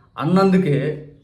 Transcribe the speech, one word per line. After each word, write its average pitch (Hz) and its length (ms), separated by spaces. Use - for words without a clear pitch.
అన్నందుకే 165 840